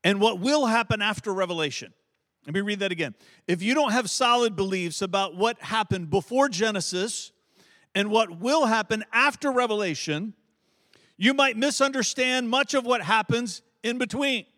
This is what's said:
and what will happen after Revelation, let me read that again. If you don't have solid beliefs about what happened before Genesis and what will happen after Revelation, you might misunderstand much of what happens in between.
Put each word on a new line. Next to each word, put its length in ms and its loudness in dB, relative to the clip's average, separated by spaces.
and 160 2
what 180 2
will 280 2
happen 340 2
after 320 0
Revelation, 600 -4
let 80 -10
me 80 0
read 200 -4
that 120 -2
again. 220 -6
If 160 0
you 100 0
don't 200 2
have 180 0
solid 440 2
beliefs 460 -4
about 340 -2
what 280 0
happened 480 -2
before 400 0
Genesis 840 -4
and 160 0
what 280 0
will 280 2
happen 360 0
after 360 2
Revelation, 840 -2
you 160 2
might 240 2
misunderstand 960 0
much 240 0
of 100 2
what 160 2
happens 600 0
in 140 -2
between. 480 -2